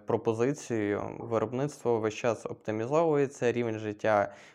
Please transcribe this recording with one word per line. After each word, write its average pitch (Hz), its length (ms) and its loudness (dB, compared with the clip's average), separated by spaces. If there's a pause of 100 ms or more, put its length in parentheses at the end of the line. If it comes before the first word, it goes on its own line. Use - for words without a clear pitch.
пропозицією. 113 960 0 (180)
Виробництво 117 800 -2
весь 107 140 0
час 110 320 -2
оптимізовується, 135 1040 0
рівень 113 280 -2
життя 104 540 2 (200)